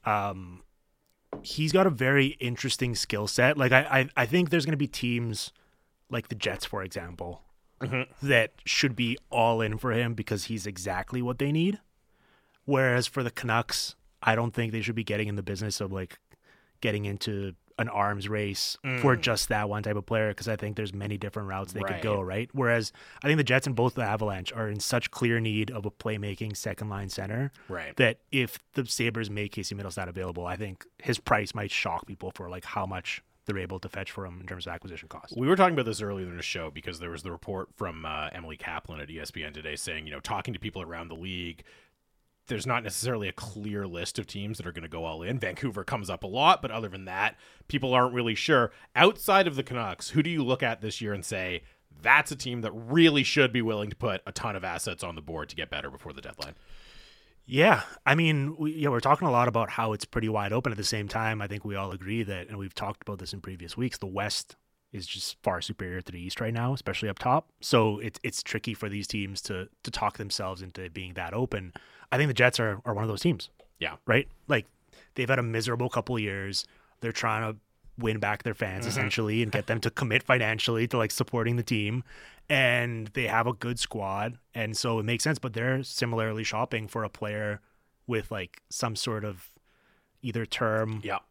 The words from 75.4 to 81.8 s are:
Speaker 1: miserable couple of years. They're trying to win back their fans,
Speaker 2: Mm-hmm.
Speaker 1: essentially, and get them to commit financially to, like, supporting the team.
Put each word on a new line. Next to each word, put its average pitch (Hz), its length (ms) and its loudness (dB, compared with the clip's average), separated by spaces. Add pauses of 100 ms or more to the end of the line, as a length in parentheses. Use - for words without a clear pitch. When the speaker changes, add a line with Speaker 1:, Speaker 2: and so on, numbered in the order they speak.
Speaker 1:
miserable 117 460 0
couple 123 280 -2
of 110 40 0
years. 98 440 -4 (360)
They're 113 100 -4
trying 110 400 0
to 107 80 -10 (380)
win 110 220 0
back 104 240 0
their 113 120 -2
fans, 98 300 -2
Speaker 2:
Mm-hmm. 120 40 -2
Speaker 1:
essentially, 107 540 2
and 107 80 0
get 104 160 0
them 113 140 0
to 120 100 0
commit 117 320 2
financially 113 640 2
to, 123 100 0
like, 113 140 2
supporting 117 440 0
the 120 80 -2
team. 110 400 0 (480)